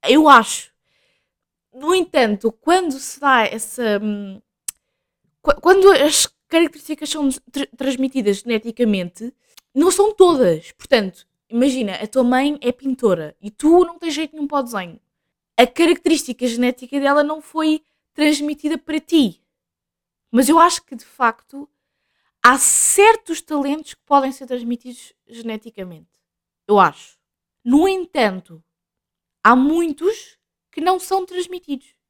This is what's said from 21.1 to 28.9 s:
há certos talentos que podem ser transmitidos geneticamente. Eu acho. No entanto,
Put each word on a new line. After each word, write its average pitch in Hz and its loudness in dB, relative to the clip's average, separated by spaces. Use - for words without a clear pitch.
há 254 6
certos - 2
talentos 294 -6
que - -20
podem 277 0
ser 269 -16
transmitidos 240 -10
geneticamente. 220 -14
Eu 202 4
acho. - -2
No 285 2
entanto, 233 -4